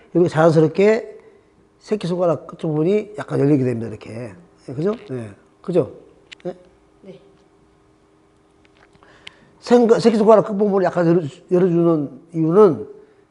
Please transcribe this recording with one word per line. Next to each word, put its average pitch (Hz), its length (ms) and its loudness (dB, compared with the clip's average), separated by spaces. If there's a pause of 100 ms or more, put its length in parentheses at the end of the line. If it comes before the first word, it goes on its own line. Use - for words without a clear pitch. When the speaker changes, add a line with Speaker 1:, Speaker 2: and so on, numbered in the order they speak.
(120)
Speaker 1:
이렇게 170 160 2
자연스럽게 165 880 2 (640)
새끼손가락 175 720 -4
끝 - 100 -18
부분이 175 600 -2
약간 139 200 -6
열리게 139 240 2
됩니다. 117 240 -4
이렇게. 110 480 -16 (340)
예, 143 60 -14
그죠? 185 220 -4 (160)
예, 113 180 -12 (300)
그죠? 165 320 -2 (540)
예? 180 100 -10 (460)
Speaker 2:
네. 190 180 -20 (2500)
Speaker 1:
생각-, 240 400 4
새끼손가락 214 460 4
끝부분을 196 380 -2
약간 175 220 -2
열어주-, 165 460 -2
열어주는 170 680 0 (140)
이유는 165 540 2 (420)